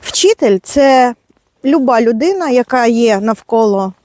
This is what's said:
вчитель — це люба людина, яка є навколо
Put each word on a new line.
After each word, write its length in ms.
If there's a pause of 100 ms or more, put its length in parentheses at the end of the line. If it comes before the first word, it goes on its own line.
вчитель — 640
це 520 (500)
люба 360
людина, 500
яка 360
є 340
навколо 720 (120)